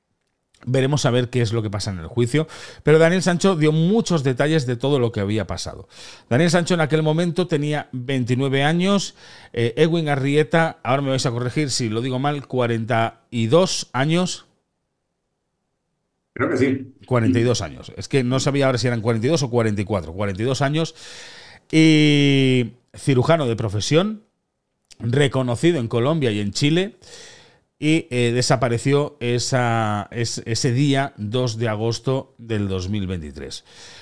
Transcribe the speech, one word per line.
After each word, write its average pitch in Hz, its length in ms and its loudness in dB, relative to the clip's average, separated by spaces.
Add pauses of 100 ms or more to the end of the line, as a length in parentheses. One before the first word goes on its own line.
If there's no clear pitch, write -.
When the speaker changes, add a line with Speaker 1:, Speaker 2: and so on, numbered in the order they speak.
(640)
Speaker 1:
Veremos 135 420 0
a 127 40 2
ver 120 180 2
qué 123 140 0
es 107 100 -2
lo 113 100 0
que 104 80 -4
pasa 104 200 -6
en 95 80 -6
el 82 80 -10
juicio. 120 400 0 (360)
Pero 151 160 6
Daniel 170 240 4
Sancho 180 340 2
dio 151 160 4
muchos 170 500 2
detalles 139 420 2
de 123 120 -2
todo 139 220 0
lo 120 120 2
que 104 100 -4
había 101 260 -2
pasado. 80 420 -10 (420)
Daniel 160 200 4
Sancho 175 240 2
en 170 60 2
aquel 156 220 0
momento 165 460 0
tenía 147 440 -2
veintinueve 131 680 -2
años, 180 540 0 (360)
eh, 117 240 -2
Edwin 160 320 2
Arrieta, 143 760 0
ahora 135 180 0
me 139 80 -2
vais 131 160 -2
a 135 60 -2
corregir 123 380 -4
si 120 180 -2
lo 110 120 -4
digo 127 180 -4
mal, 143 280 -4
cuarenta 117 840 -2
y 113 160 -2
dos 165 460 2
años. 160 540 -2 (1900)
Speaker 2:
Creo - 160 -2
que - 80 -2
sí. - 380 -2 (120)
Speaker 1:
Cuarenta 123 320 2
y 117 40 4
dos 120 180 2
años. - 360 -12
Es - 120 -12
que 135 160 2
no 127 160 0
sabía 139 260 0
ahora 131 120 2
si 117 80 -2
eran 120 140 -2
cuarenta 113 260 0
y 139 40 0
dos 160 120 2
o 127 80 -4
cuarenta 110 320 0
y - 20 -6
cuatro. 87 280 -4
Cuarenta 98 300 -4
y 113 40 0
dos 135 160 -2
años. 151 320 -2 (760)
Y 143 1040 4 (220)
cirujano 143 520 2
de 117 100 0
profesión, 147 640 0 (760)
reconocido 131 800 0
en 117 100 -4
Colombia 127 420 0
y 104 100 -2
en 101 120 -4
Chile. 165 440 0 (800)
Y, 156 320 0
eh, 120 220 0
desapareció 123 880 0
esa, 117 920 -2
es-, 113 340 -6
ese 117 260 -2
día 135 440 0
dos 110 420 -4
de 117 100 -2
agosto 117 680 -4
del 110 300 -4
dos 92 200 -4
mil 101 200 -4
veintitrés. 73 560 -10 (380)